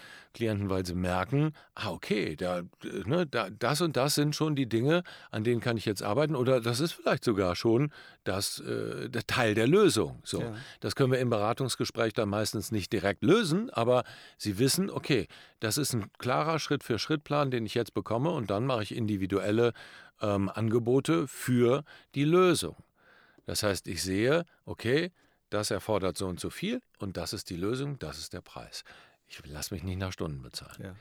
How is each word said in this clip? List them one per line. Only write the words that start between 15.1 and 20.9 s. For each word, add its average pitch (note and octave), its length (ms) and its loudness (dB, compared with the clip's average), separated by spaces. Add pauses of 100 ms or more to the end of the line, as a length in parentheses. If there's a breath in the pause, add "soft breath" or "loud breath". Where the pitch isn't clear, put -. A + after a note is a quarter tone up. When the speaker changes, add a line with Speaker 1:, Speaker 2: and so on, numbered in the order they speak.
Speaker 1:
das A2 160 0
ist C#3 160 0
ein G#2 140 0 (100)
klarer D3+ 420 0
Schritt-für-Schritt-Plan, D3 920 0
den A#2 160 -2
ich - 80 -8
jetzt A#2 180 0
bekomme A#2 380 0
und C3 180 -4
dann G#2 160 0
mache B2+ 180 0
ich B2 140 -6
individuelle, G#2 800 2 (460 loud breath)
ähm, G2+ 280 2
Angebote B2 760 2